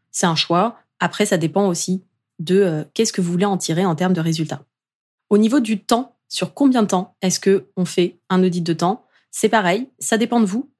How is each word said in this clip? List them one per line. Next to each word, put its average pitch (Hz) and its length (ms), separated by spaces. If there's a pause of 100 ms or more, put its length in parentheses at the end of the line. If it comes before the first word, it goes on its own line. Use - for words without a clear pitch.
(100)
C'est - 140
un 165 100
choix. 185 440 (200)
Après, 180 260
ça 196 120
dépend 165 320
aussi 185 340 (360)
de, 170 160
euh, 170 280 (100)
qu'est-ce 220 200
que 196 80
vous 175 100
voulez 180 140
en 196 120
tirer 175 280
en 165 100
termes 185 180
de 165 80
résultats. 156 440 (640)
Au 208 80
niveau 226 240
du 214 180
temps, - 380 (100)
sur - 260
combien 254 280
de 208 60
temps 185 340
est-ce 185 180
que 190 280 (100)
on 185 80
fait 180 340 (100)
un 185 140
audit 175 200
de 165 100
temps ? 175 300 (340)
C'est 226 120
pareil, 214 400 (100)
ça - 180
dépend 240 220
de 220 60
vous, 208 340